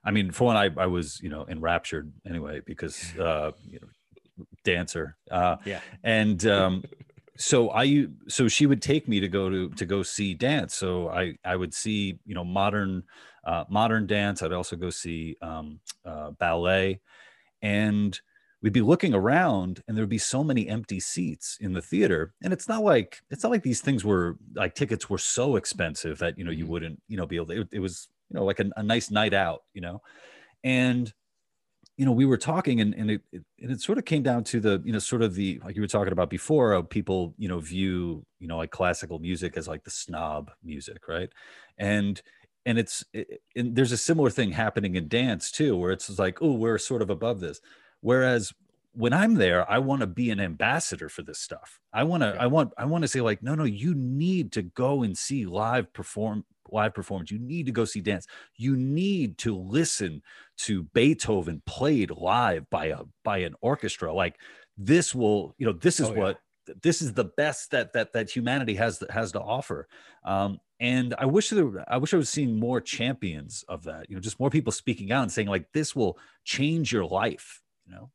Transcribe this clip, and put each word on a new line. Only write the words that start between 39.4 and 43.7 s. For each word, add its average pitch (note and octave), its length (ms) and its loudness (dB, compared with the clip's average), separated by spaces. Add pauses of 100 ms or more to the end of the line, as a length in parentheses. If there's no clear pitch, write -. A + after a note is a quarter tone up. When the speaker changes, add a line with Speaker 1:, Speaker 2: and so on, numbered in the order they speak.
Speaker 1:
as, E2 120 -6
like, D#2 160 -10
the - 60 -18
snob D2+ 600 -8 (100)
music, - 460 -14
right? F2 220 -6 (480)
And, G2+ 440 0 (420)
and A#2 140 2
it's, - 340 -4
it, - 300 -10 (140)
and A#2+ 200 -2